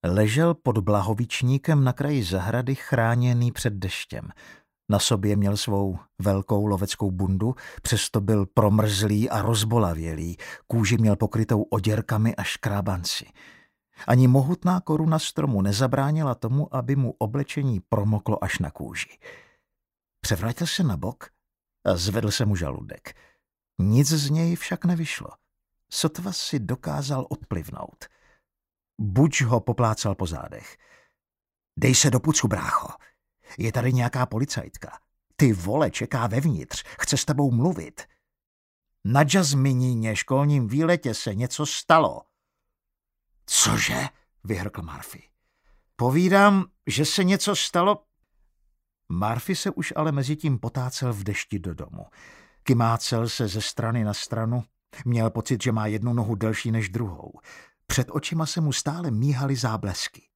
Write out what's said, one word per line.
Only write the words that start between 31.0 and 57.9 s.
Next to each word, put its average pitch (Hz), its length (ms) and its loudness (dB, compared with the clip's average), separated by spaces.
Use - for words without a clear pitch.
"Dej 127 160 6
se 139 140 4
do 131 100 4
pucu, 156 280 2
brácho. - 400 -2
Je 113 140 -2
tady 127 220 0
nějaká 123 320 0
policajtka. - 760 -6
Ty 123 180 6
vole, 104 380 0
čeká 120 360 -4
vevnitř, 117 560 -2
chce - 180 0
s - 80 -2
tebou 143 260 2
mluvit." 123 560 -2
"Na 135 180 4
Jasminině 127 840 2
školním 135 520 2
výletě 151 460 2
se 101 220 -4
něco 123 300 -4
stalo." 151 560 2
"Cože?" - 600 0
vyhrkl 95 380 -6
Murphy. - 480 -16
"Povídám, 185 720 4
že 147 180 0
se 190 180 0
něco 190 320 2
stalo." 196 500 0
Murphy 110 460 -2
se - 160 -4
už - 240 -6
ale 156 160 0
mezi 139 240 -2
tím 139 240 -2
potácel 127 540 -4
v 98 100 -6
dešti 101 360 -6
do 87 140 -6
domu. - 320 -14
Kymácel 117 640 2
se 113 180 -4
ze 104 140 -4
strany 113 420 -2
na 104 100 -2
stranu, 113 500 -4
měl 117 240 2
pocit, 117 340 -2
že 127 80 0
má 107 160 -2
jednu 110 260 -2
nohu 113 220 0
delší 110 360 -2
než 110 180 0
druhou. 101 500 -8
Před - 240 0